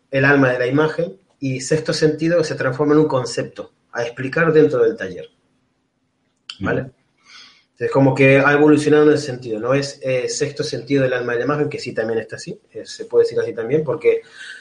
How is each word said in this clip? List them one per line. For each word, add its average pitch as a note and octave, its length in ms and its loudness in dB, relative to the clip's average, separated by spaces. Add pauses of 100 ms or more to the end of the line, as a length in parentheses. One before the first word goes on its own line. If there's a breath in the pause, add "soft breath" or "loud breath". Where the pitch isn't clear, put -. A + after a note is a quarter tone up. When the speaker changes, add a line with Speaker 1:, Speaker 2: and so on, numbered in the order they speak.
(100)
Speaker 1:
el C3+ 140 0
alma C#3 260 4
de B2+ 80 -2
la B2 80 0
imagen D#3 500 -2 (220)
y C3 220 -6
sexto D#3 320 -2
sentido D#3+ 500 0
se C#3+ 140 -4
transforma D3 380 0
en D3+ 60 6
un D3+ 80 2
concepto - 640 -6 (200)
a A#2+ 100 -6
explicar C3+ 500 -2
dentro C#3 300 6
del A2 140 2
taller, F#2 300 -10 (1300)
¿vale? A#2+ 220 -4
Speaker 2:
Ujú. C3 100 -12 (880 loud breath)
Speaker 1:
Es A#2 120 -4
como C3+ 240 4
que C3+ 240 6
ha C#3 140 4
evolucionado D3 520 4
en D3 100 6
ese - 100 -2
sentido, A#2+ 340 -8
no A#2+ 140 -2
es, C#3 300 -2
eh, C3 260 -2
sexto C#3+ 340 -4
sentido C3+ 400 -2
del B2+ 120 0
alma B2 180 -4
de A#2 60 0
la B2 80 -2
imagen, D3 240 0
que - 80 -10
sí A#2 160 -10
también A2+ 240 -2
está A2 180 -10
así, - 240 -14 (100)
eh, A2 140 -16
se - 220 -14
puede A#2+ 180 4
decir A#2 160 -2
así A2 140 -4
también, A#2 280 -2
porque - 380 0 (400 loud breath)